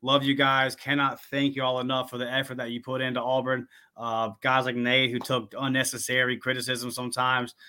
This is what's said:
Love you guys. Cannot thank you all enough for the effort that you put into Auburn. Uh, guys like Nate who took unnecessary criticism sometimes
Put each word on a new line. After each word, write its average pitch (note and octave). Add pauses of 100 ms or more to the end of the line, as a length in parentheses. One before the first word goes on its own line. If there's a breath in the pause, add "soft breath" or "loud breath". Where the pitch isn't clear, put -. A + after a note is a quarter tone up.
Love C3+
you C#3
guys. C3+
Cannot C#3
thank C#3
you C3+
all B2+
enough B2+
for B2
the A#2+
effort C3
that A#2+
you A#2+
put C3
into B2
Auburn. B2+ (300 soft breath)
Uh, A2+ (100)
guys C3
like B2
Nate B2
who A#2+
took A#2+
unnecessary B2+
criticism B2
sometimes B2+ (140 soft breath)